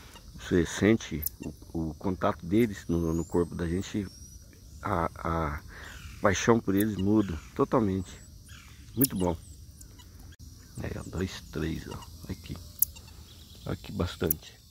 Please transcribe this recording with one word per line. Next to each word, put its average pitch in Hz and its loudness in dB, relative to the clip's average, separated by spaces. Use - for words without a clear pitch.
você - 4
sente 95 4
o, 80 -2
o 76 -4
contato 95 0
deles 104 2
no, 85 2
no 82 2
corpo 87 2
da 85 0
gente, 95 0
a, 87 2
a 80 -2
paixão 107 6
por 98 2
eles 104 4
muda 95 4
totalmente. 107 2
Muito - 4
bom. 90 2
Aí, - -4
ó, - -8
dois, 92 -2
três, 80 -2
ó. - -10
Aqui. - -8
Aqui - -4
bastante. 90 0